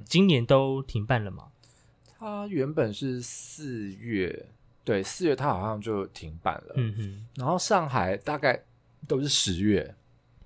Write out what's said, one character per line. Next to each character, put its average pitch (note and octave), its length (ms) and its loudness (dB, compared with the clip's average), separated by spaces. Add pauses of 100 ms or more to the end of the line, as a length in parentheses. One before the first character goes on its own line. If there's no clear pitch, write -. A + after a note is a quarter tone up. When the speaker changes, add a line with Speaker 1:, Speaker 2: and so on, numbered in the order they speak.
Speaker 1:
今 F#3 220 6
年 C3+ 180 6
都 C3+ 380 4
停 G#2+ 240 -4
办 A#2 180 2
了 G2 60 -8
嘛。 - 140 -14
Speaker 2:
嗯。 - 40 -20 (680)
它 G#3 300 -8
原 D3+ 260 -2
本 B2 180 0
是 B2+ 300 -6
四 A#2+ 720 -6
月， G2+ 520 -2 (380)
对， G2+ 180 2
四 - 240 -2
月 C#3+ 80 4
它 C3+ 140 0
好 F#2 140 0
像 G#2+ 180 -4
就 G#2 280 -2
停 D#2+ 340 -14
办 F2 100 0 (140)
了。 - 100 -12
Speaker 1:
嗯 A2+ 180 0
哼。 G#2 320 -8 (100)
Speaker 2:
然 B2+ 120 -4
后 F3+ 100 2
上 F3 300 2
海 G2+ 300 0
大 D3 180 -4
概 C3+ 260 2 (460)
都 C#3 100 2
是 C#3+ 80 -2
十 F#2+ 340 0
月。 G2 340 2 (520)